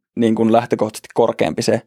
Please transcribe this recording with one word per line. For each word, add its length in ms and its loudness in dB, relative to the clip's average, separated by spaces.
niin 200 2
kuin 160 2
lähtökohtaisesti 600 -2
korkeampi 480 0
se 260 0